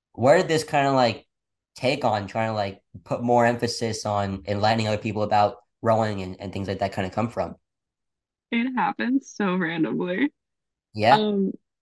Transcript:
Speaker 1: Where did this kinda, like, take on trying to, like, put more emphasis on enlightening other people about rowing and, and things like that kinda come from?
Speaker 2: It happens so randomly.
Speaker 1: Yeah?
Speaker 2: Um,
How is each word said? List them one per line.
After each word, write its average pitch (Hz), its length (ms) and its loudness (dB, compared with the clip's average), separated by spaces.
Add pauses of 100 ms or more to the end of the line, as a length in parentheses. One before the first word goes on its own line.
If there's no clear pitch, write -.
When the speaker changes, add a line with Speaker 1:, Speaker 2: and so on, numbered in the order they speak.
(140)
Speaker 1:
Where 135 240 6
did 180 100 2
this 156 160 0
kinda, 139 300 2
like, 123 340 2 (480)
take 139 300 -2
on 107 200 0
trying 113 260 -4
to, - 20 -4
like, 98 280 -4 (220)
put - 180 -6
more 120 240 4
emphasis 117 600 -2
on 101 420 -2
enlightening 107 400 0
other 107 100 0
people 107 260 -4
about 104 340 2 (240)
rowing 110 400 0
and, 92 180 -10
and 92 140 -10
things 98 160 -6
like 95 100 -4
that 98 140 -2
kinda 92 160 -4
come 110 180 -2
from? 87 280 -6 (920)
Speaker 2:
It 240 260 -2
happens 233 540 -2
so 185 280 -2
randomly. 170 720 -2 (640)
Speaker 1:
Yeah? 107 240 6
Speaker 2:
Um, 107 340 0 (300)